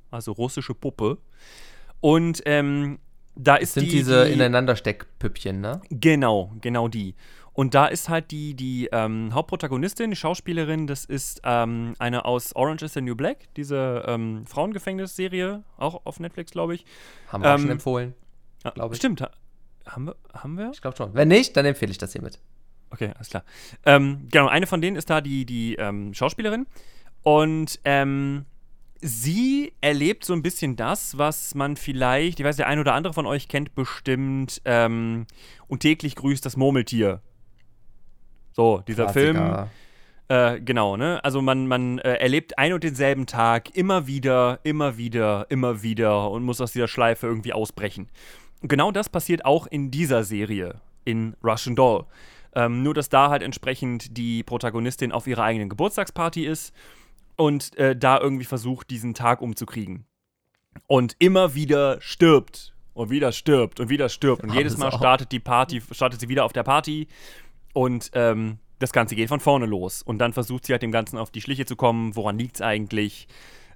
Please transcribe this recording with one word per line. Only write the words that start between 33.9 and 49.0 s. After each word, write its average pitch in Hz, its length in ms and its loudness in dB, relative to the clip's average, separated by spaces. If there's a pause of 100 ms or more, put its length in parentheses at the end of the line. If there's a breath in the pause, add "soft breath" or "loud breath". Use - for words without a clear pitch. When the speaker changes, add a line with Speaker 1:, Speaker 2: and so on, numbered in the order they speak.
Speaker 1:
ähm, 113 600 2 (420 soft breath)
Und 127 120 -6
täglich 151 360 0
grüßt 139 280 0
das 131 120 -6
Murmeltier. 120 680 2 (1300)
So, 113 340 4
dieser 113 200 -2
Speaker 2:
Klassiker. 127 600 2 (600 soft breath)
Speaker 1:
Film. 120 280 4
Äh, - 40 -10
genau, 110 360 0
ne? 156 280 -2
Also 135 180 0
man, 131 240 2
man, 127 340 0
äh, 123 140 0
erlebt 135 440 0
ein 151 140 2
und 165 120 -4
denselben 135 420 0
Tag 117 500 0
immer 185 300 0
wieder, 127 580 2
immer 151 320 -2
wieder, 110 520 0
immer 123 340 0
wieder 107 480 2
und 117 140 -6
muss 123 160 -2
aus 120 120 -4
dieser 120 160 -2
Schleife 117 380 0
irgendwie 113 260 -4
ausbrechen. 104 560 -6 (540 soft breath)
Und 131 60 -8
genau 147 240 4
das 196 160 -2